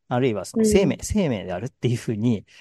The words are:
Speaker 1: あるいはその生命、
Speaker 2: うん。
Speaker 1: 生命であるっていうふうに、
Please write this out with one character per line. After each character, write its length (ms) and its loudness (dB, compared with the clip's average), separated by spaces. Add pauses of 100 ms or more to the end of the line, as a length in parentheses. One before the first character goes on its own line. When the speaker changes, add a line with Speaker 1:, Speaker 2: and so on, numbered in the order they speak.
Speaker 1:
あ 120 0
る 80 2
い 60 0
は 120 -6
そ 120 -8
の 60 4
生 220 4
命、 100 0
Speaker 2:
う 40 -10
ん。 40 -12
Speaker 1:
生 240 0
命 160 -2
で 100 -6
あ 60 -4
る 60 -6
っ 40 -8
て 180 -4
い 80 2
う 20 -2
ふ 120 -8
う 60 -2
に、 300 0 (160)